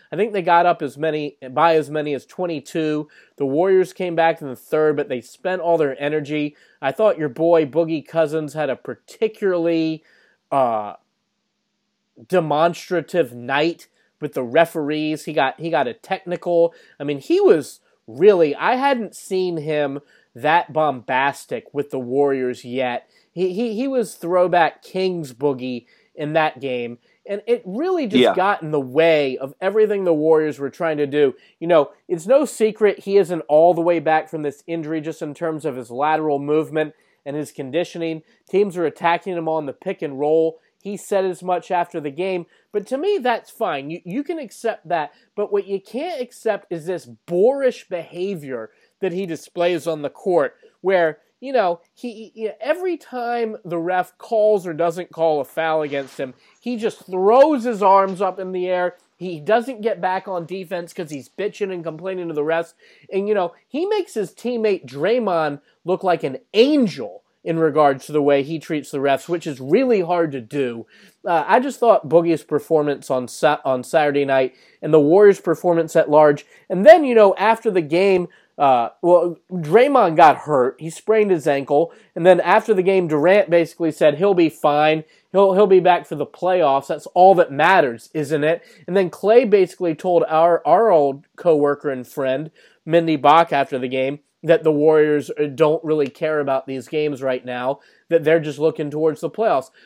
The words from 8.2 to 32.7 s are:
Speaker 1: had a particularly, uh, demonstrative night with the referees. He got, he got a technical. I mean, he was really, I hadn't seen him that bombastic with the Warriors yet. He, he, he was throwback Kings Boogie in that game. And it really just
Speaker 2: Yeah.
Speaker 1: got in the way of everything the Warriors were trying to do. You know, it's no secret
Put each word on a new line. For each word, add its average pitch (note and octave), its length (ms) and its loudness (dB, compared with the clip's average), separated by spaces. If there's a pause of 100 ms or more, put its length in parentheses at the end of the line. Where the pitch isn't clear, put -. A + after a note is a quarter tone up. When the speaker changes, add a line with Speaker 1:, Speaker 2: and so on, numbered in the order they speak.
Speaker 1:
had D3+ 180 -4
a A#2 40 -4
particularly, E3+ 1300 -4 (480)
uh, A2+ 420 -2 (1300)
demonstrative D#3+ 1080 -2
night C#3+ 520 -4 (320)
with D3+ 140 -10
the C3 100 -6
referees. D3+ 840 -2
He D#3 80 -10
got, C3+ 260 -2
he E3 100 -8
got D3 180 0
a A#2 60 -8
technical. F3 800 -2 (260)
I D3 40 -12
mean, C#3+ 160 -6
he E4+ 200 -2
was G#3 420 2 (260)
really, D#3+ 480 4
I G#3 200 -2
hadn't B3+ 400 -2
seen F#3 420 -6
him D3 420 -4 (360)
that D3+ 360 0
bombastic C3+ 1000 -4
with C#3+ 160 -6
the C3+ 100 -8
Warriors B2+ 640 -2
yet. B2 460 -6 (220)
He, F3+ 220 -4
he, A3 200 -4
he B3 140 -4
was B3+ 280 -4
throwback F3 680 0
Kings F3 500 -6
Boogie B2+ 520 -6 (300)
in D3+ 180 -8
that D#3 260 0
game. A#2+ 380 -8 (280)
And G3+ 220 -8
it A#3+ 180 0
really D4 420 -4
just F#3+ 140 2
Speaker 2:
Yeah. A2 140 2
Speaker 1:
got F#3+ 260 0
in D#3 100 -8
the D3+ 80 0
way C#3 580 2
of C3+ 220 -10
everything G3+ 440 0
the F3 100 2
Warriors D#3 460 0
were C#3 100 -6
trying D#3+ 280 -4
to D3 100 -2
do. C#3 280 2 (240)
You E3 80 -8
know, D#3 240 4 (160)
it's E3+ 200 -6
no C#4 180 4
secret G#3+ 540 0